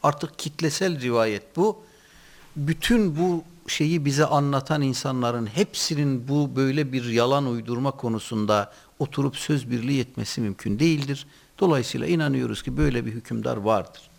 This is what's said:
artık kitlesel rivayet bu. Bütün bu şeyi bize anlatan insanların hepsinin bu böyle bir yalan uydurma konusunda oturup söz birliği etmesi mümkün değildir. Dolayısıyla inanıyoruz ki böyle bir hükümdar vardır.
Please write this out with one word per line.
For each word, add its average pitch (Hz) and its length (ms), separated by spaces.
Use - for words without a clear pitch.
artık 147 360
kitlesel 160 600
rivayet 113 560
bu. 202 260
Bütün 165 640
bu 175 260
şeyi 156 380
bize 143 220
anlatan 143 560
insanların 123 640
hepsinin 139 800
bu 139 280
böyle 135 360
bir 127 120
yalan 123 420
uydurma 120 440
konusunda 107 840
oturup 139 380
söz 127 340
birliği 123 300
etmesi 117 400
mümkün 104 380
değildir. 143 480
Dolayısıyla 151 480
inanıyoruz 135 560
ki 131 140
böyle 131 300
bir 113 60
hükümdar 113 440
vardır. 104 460